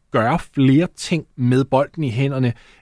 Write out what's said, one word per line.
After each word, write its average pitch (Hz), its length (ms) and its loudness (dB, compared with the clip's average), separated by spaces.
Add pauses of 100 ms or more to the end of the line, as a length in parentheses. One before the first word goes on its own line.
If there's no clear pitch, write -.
(120)
gøre 131 280 0 (160)
flere 139 320 4 (100)
ting - 280 -6 (100)
med 127 280 0
bolden 139 400 -2
i 135 60 -4
hænderne 131 440 -2 (280)